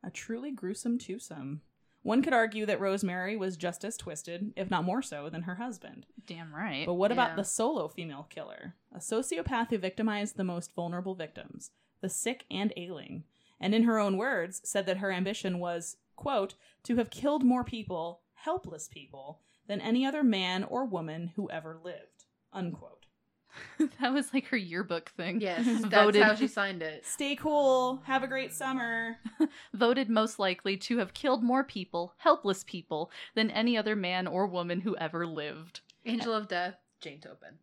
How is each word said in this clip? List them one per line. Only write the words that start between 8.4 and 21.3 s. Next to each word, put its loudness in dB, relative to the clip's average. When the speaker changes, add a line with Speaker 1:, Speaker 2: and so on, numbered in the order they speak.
Speaker 1:
A -12
sociopath -2
who 0
victimized -2
the -2
most -4
vulnerable -4
victims, -12
the -4
sick -4
and 0
ailing, -10
and 2
in 6
her 6
own 2
words, -2
said -2
that 0
her -2
ambition -2
was, -4
quote, 0
"to 2
have 2
killed 0
more 6
people, -6
helpless -6
people, -18
than -2
any 4
other 0
man 4
or -2
woman -4